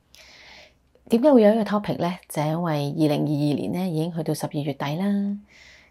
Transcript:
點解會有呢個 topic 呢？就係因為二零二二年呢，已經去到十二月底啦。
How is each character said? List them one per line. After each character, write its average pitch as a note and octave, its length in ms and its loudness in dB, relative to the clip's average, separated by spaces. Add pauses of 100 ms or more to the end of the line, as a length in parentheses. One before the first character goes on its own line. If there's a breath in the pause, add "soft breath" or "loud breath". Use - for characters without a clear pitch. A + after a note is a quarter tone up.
(1080 loud breath)
點 A#3 140 2
解 D4+ 100 6
會 B3 80 8
有 G#3 140 8
呢 A3+ 100 0
個 G3 60 -6
topic G#3 260 -2
呢？ F3 180 -4 (140)
就 - 140 -4
係 D3+ 60 -2
因 D#3+ 120 -2
為 D3+ 300 -2
二 D#3 180 2
零 D3 140 0
二 - 20 0
二 D3 320 0
年 - 160 -6
呢， F3+ 160 -4
已 E3 60 -4
經 D#3+ 200 -4
去 E3 80 -4
到 D3+ 120 -4
十 - 100 -6
二 C#3+ 80 -8
月 D3 220 -4
底 D3 220 -6
啦。 G3+ 420 -2 (520 loud breath)